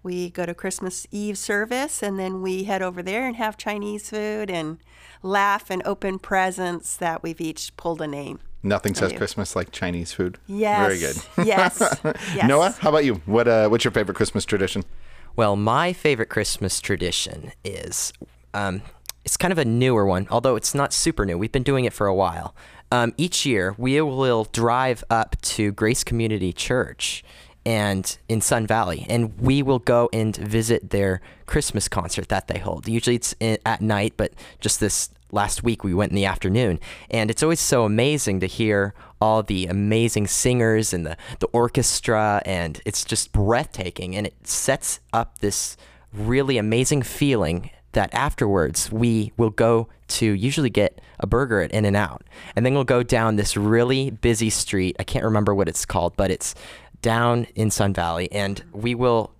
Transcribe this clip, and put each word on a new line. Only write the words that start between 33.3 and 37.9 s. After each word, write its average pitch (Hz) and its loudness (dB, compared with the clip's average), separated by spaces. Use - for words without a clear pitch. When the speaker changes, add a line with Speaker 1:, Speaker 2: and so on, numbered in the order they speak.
Speaker 3:
in, 110 0
at 113 0
night, 107 0
but - -2
just - -2
this - 0
last 101 -2
week 113 0
we 95 0
went 98 2
in - -2
the 98 2
afternoon, 95 2
and 110 0
it's - -2
always 160 2
so 123 4
amazing 110 2